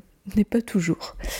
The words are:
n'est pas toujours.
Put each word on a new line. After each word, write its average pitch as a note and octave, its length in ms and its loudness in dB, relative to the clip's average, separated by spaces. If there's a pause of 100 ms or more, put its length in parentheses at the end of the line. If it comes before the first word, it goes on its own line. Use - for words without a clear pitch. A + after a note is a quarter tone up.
(360)
n'est G#3 80 6
pas A#3 180 2
toujours. - 540 0 (240)